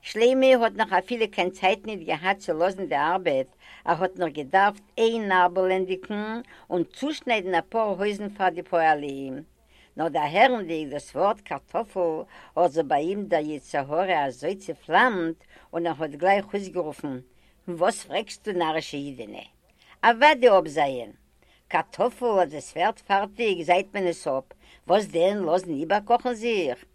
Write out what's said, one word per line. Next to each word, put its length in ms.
שלמה 460
האט 260
נאך 200
א 80
פילע 260
קיין 240
צייט 360
נישט 200
געהאט 320
צו 140
לאזן 340
די 100
ארבעט. 500
ער 180
האט 140
נאר 120
געדארפט, 540
איין 300
נארבל 440
ענדיקן 680
און 140
צושניידן 720
א 140
פאר 300
הויזן 300
פאר 200
די 140
פועלים. 800
נאר 120
דער 140
הערנדיק, 680
דאס 260
ווארט 260
קארטאפל, 840
האט 140
זיך 180
ביי 160
אים 220
דער 180
יצר 340
הרע 460
אזוי 300
צעפלאמט 920
און 140
ער 120
האט 120
גלייך 420
אויסגערופן: 680
"וואס 360
פרעגסטו, 480
נארישע 440
אידענע? 500
אוודאי 540
אפזייען. 520
קארטאפל, 540
אז 120
עס 220
ווערט 240
פערטיג, 640
זייט 320
מען 120
עס 220
אפ. 160
וואס 180
denn, 300
לאזן 280
איבערקאכן 600
זיך?" 500